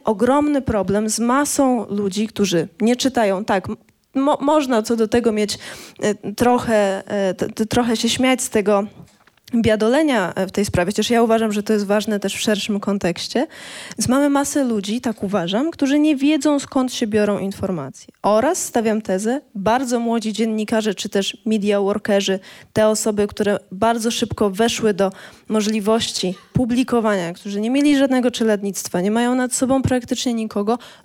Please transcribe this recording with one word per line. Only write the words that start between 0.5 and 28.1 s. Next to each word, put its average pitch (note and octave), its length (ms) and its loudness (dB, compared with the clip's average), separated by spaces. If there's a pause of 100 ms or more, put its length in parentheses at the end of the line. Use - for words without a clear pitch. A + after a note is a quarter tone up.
problem G#3 480 0
z A3 80 -4
masą B3+ 720 2
ludzi, G3+ 360 -2
którzy F3+ 420 0 (120)
nie A#3 160 2
czytają. A3+ 480 0
Tak, F#3+ 240 -2 (460)
mo-, C4+ 260 2
można C4+ 420 2
co A#3 140 -2
do A3 120 2
tego A#3+ 240 2
mieć, G#3 260 -2 (440)
e, - 300 -2
trochę, G#3+ 760 2
e, G3 280 -2
t-, - 140 -4
t-, A3 180 -4
trochę A#3 300 0
się A#3 120 -2
śmiać B3+ 340 2
z - 80 -6
tego G3+ 340 2 (720)
biadolenia, A3+ 800 2
e, F#3+ 120 -2
w F#3+ 60 -10
tej G#3 120 0
sprawie, F3+ 280 0
chociaż - 180 -2
ja A#3 120 4
uważam, A3 300 2
że G3+ 100 -2
to A3 100 -2
jest G#3 140 0
ważne G#3 340 0
też G3 140 -4
w - 60 -8
szerszym G3+ 400 -2
kontekście. G3+ 680 -2 (520)
Więc G#3+ 100 -2
mamy C#4 220 2
masę C#4+ 340 0
ludzi, A3 360 -2
tak A3+ 220 -6
uważam, G#3 480 -2
którzy C#4+ 280 0
nie D4+ 180 4
wiedzą, C#4+ 440 2
skąd B3+ 320 -2
się - 140 -4
biorą G#3 320 0
informacje. F#3+ 680 -6 (160)
Oraz, A3+ 420 2
stawiam A3 380 0
tezę, G#3+ 380 -2 (140)
bardzo A#3 460 0
młodzi A#3 320 -2
dziennikarze G#3+ 640 -2
czy - 140 -8
też G3 280 -2 (100)
media G#3 340 2
workerzy, G3 580 0 (340)
te A3 160 4
osoby, G#3+ 380 0
które G3+ 320 -2 (140)
bardzo A3+ 380 0
szybko A3 400 -2
weszły A3 440 0
do F#3+ 180 0 (360)
możliwości G#3+ 840 0 (180)
publikowania, A3+ 800 0
którzy G3+ 280 -8
nie A3+ 100 -2
mieli C#4+ 280 4
żadnego B3+ 320 2